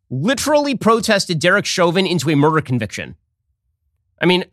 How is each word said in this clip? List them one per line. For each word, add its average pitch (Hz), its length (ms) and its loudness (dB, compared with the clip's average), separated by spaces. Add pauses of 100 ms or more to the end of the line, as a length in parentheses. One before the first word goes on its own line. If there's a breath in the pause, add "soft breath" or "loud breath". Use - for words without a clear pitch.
literally 277 680 0
protested 202 640 0
Derek 185 260 2
Chauvin 180 420 0
into 156 240 -2
a 151 40 2
murder 151 260 2
conviction. 107 540 -6 (1040)
I - 40 0
mean, 180 280 0